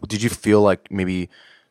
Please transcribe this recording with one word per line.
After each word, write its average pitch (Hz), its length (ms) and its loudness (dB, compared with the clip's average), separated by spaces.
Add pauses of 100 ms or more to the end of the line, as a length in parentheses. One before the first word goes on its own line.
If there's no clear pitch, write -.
did 107 160 -6
you 120 60 0
feel 104 340 2
like 95 280 0
maybe 92 380 -4 (420)